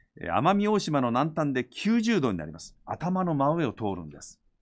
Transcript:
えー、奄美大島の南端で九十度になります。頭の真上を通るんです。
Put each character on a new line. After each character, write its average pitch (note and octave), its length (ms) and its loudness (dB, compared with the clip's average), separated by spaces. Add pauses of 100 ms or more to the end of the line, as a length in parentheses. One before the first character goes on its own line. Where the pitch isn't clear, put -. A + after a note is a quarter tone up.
(200)
え E2 80 -8
ー、 E2+ 60 0
奄 D#3 200 4
美 G#3 140 2
大 G#3+ 100 4
島 D3 220 0
の B2 80 2
南 D3 260 0
端 D3 180 0
で B2+ 120 0
九 A3+ 360 0
十 G#3+ 200 2
度 B2 100 2
に F2+ 80 0
な D#2 80 -8
り D#2 60 -12
ま D#2 80 -14
す。 - 240 -14
頭 F3+ 400 -4
の E3+ 100 0
真 C#3+ 200 2
上 E3 120 0
を G#2+ 60 -2
通 G2+ 240 -4
る E2+ 80 -10
ん D2+ 60 -14
で - 120 -18
す。 - 180 -18 (220)